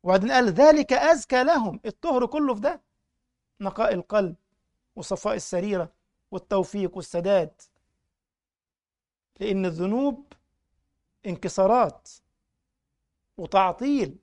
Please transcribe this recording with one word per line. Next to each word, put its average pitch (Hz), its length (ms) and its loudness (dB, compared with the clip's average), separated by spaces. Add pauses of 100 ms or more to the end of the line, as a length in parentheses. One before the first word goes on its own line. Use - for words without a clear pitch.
وبعدين 190 300 0
قال: 254 160 4
"ذلك 285 440 6
أزكى 254 520 2
لهم"، 277 420 0
الطهر 254 400 -2
كله 285 280 -2
في 208 60 -8
ده، 294 200 -4 (800)
نقاء 196 340 -2
القلب 185 400 -2 (640)
وصفاء 208 380 -6
السريرة 185 580 -6 (380)
والتوفيق 190 680 -4
والسداد، 175 640 -2 (1800)
لأن 190 260 -2
الذنوب 214 640 -4 (960)
انكسارات 196 840 0 (1300)
وتعطيل 196 880 0